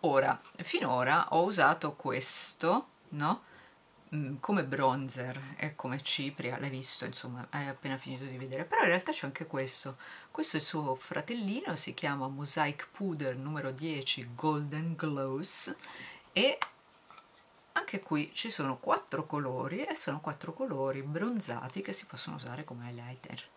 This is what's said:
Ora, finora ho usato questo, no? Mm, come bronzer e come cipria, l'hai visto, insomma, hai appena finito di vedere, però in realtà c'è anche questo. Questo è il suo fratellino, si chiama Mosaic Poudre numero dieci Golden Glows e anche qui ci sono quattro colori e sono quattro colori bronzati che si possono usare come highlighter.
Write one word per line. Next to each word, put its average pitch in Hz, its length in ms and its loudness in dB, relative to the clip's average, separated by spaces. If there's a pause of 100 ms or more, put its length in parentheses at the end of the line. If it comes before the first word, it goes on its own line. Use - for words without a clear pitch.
Ora, 135 360 6 (200)
finora 143 720 4
ho 165 140 6
usato 160 500 6
questo, - 920 2 (240)
no? 156 320 0 (720)
Mm, 143 280 -2
come 190 240 2
bronzer 135 920 0
e 151 220 -2
come 135 240 -2
cipria, 135 580 0
l'hai 139 100 -2
visto, 131 360 0
insomma, 123 460 -6
hai 143 180 -2
appena 135 280 -4
finito 135 280 -8
di 131 120 -8
vedere, 131 280 -4
però 453 160 2
in 208 80 8
realtà 185 240 4
c'è - 120 -4
anche 139 220 -6
questo. 135 480 -4 (360)
Questo - 260 2
è - 20 4
il 147 60 -2
suo 147 300 0
fratellino, 208 840 -2
si - 160 -2
chiama 139 340 0
Mosaic 147 640 0
Poudre 147 440 0
numero 135 360 -4
dieci 131 640 -2
Golden 151 600 0
Glows 143 800 0 (600)
e 254 240 6 (1200)
anche - 220 -2
qui 147 340 0
ci - 160 -2
sono 139 280 -2
quattro - 480 0
colori 139 580 -2
e 311 120 -4
sono 147 260 -2
quattro 156 320 -6
colori 135 480 0
bronzati 160 800 -2
che 202 100 -4
si - 140 -4
possono - 320 -6
usare 123 260 -8
come 120 260 -10
highlighter. 120 680 -12